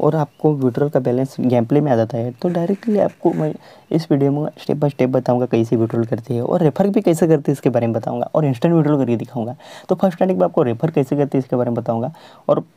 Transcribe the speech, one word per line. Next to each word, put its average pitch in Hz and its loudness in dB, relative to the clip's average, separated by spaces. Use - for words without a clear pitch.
और 151 2
आपको 151 0
विड्रॉल 131 0
का 151 0
balance 127 -2
गेम 123 2
प्ले 147 2
में 147 2
आ 123 2
जाता 113 0
है, 117 -4
तो 180 -4
directly 196 -2
आपको - 0
मैं 160 -2
इस 160 -2
video 139 2
में 147 -2
step - -6
by 147 0
step 127 0
बताऊंगा 127 0
कैसे 117 0
विड्रॉल 113 0
करते 117 -6
हैं 120 -4
और 170 0
refer 190 2
भी 208 0
कैसे 170 2
करते 156 2
हैं 139 0
इसके 139 -2
बारे 120 0
में 113 0
बताऊंगा 120 -4
और 156 2
instant 139 2
विड्रॉल 151 4
करके 120 0
दिखाऊंगा। 117 -6
तो 190 0
first 180 0
standing 185 0
में 185 2
आपको 170 0
refer 123 -2
कैसे 143 0
करते 143 0
हैं 131 0
इसके - -6
बारे 123 0
में 120 -2
बताऊंगा 117 -4
और 147 0